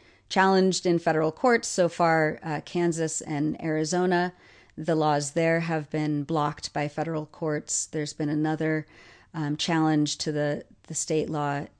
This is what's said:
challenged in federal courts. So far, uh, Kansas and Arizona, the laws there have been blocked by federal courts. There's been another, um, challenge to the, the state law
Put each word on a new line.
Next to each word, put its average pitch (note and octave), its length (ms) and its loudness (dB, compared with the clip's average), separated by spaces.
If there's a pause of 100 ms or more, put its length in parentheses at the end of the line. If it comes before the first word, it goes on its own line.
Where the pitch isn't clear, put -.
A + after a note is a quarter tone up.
(280)
challenged F#3+ 580 4
in E3+ 140 4
federal D#3 320 2
courts. A#3 360 2
So F3 200 2
far, D#3+ 560 2
uh, D3+ 220 -6
Kansas E3 560 0
and D3+ 420 -4
Arizona, F3 680 0 (440)
the D#3+ 180 0
laws D3 360 0
there E3 300 2
have E3 280 -4
been D3+ 340 -2
blocked D3 500 -4
by D3 160 -2
federal D#3 380 -6
courts. - 580 -4
There's D3+ 260 -6
been D3+ 160 -4
another, D#3 580 -2 (480)
um, D3+ 220 -2
challenge D#3 640 2
to D#3 160 -4
the, D3 320 -2 (220)
the D#3+ 80 -10
state - 340 -2
law D3 320 -2 (180)